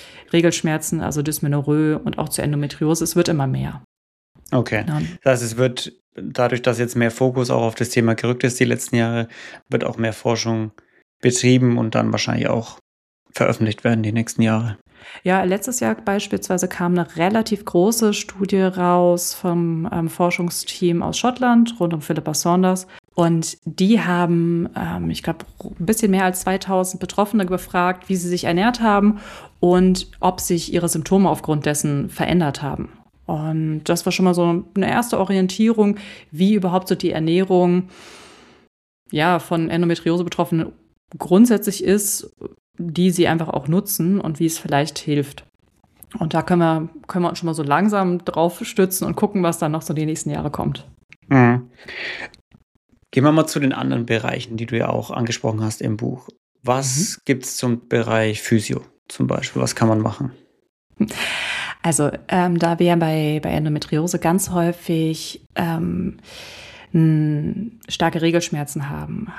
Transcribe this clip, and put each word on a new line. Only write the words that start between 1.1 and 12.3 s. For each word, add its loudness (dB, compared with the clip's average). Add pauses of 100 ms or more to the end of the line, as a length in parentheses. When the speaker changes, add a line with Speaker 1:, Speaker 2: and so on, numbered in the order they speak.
Speaker 1:
Dysmenorrhoe 0
und -4
auch -4
zur -4
Endometriose. -2
Es -4
wird 2
immer 0
mehr. -6 (680)
Speaker 2:
Okay. 0
Speaker 1:
Ja. -2 (240)
Speaker 2:
Das 4
heißt, 0
es -6
wird -2 (220)
dadurch, -2
dass 0
jetzt -2
mehr 2
Fokus 0
auch 2
auf 0
das -2
Thema 2
gerückt 0
ist 0
die 4
letzten -2
Jahre, 0 (420)
wird 0
auch -4
mehr -2
Forschung -2 (500)
betrieben 4
und -2
dann 2
wahrscheinlich -2